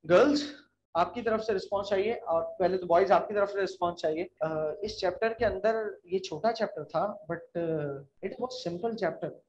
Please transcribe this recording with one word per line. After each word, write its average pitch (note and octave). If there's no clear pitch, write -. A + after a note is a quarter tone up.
Girls, A#3+
आपकी F3
तरफ A3
से A3
response G3
चाहिए, G#3
और -
पहले F#3
तो F3+
boys F3+
आपकी F#3+
तरफ G3+
से G3
response F3
चाहिए। E3
अ, D#3
इस G#3+
chapter G3
के A#3
अंदर G#3
ये F#3
छोटा F#3
chapter G3+
था, G3
but, E3+
अ, D3+
it -
was -
simple A3
chapter। D#3+